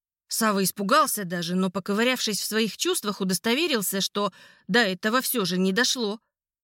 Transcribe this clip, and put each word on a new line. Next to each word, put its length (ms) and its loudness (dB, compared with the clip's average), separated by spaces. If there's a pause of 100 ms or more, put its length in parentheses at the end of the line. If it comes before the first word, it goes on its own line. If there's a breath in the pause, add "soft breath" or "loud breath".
(280)
Сава 360 0
испугался 600 2
даже, 320 -4
но, 140 2
поковырявшись 720 0
в 40 -6
своих 300 0
чувствах, 460 -2
удостоверился, 800 0
что 320 -2 (340 loud breath)
до 120 4
этого 420 2
все 240 0
же 120 -2
не 140 2
дошло. 480 0 (440)